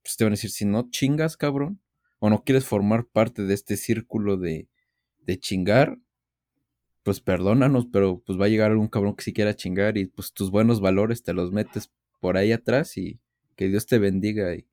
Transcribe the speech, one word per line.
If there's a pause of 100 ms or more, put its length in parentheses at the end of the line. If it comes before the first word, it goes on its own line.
pues
te
van
a
decir,
si
no
chingas,
cabrón, (400)
o
no
quieres
formar
parte
de
este
círculo
de, (500)
de
chingar, (1040)
pues
perdónanos,
pero,
pues,
va
a
llegar
algún
cabrón
que
sí
quiera
chingar
y,
pues,
tus
buenos
valores
te
los
metes (300)
por
ahí
atrás
y (380)
que
Dios
te
bendiga
y